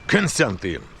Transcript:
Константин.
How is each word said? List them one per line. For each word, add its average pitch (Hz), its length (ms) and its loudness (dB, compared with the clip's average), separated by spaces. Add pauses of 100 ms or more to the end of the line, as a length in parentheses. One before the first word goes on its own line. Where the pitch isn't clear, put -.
(100)
Константин. 107 720 0 (200)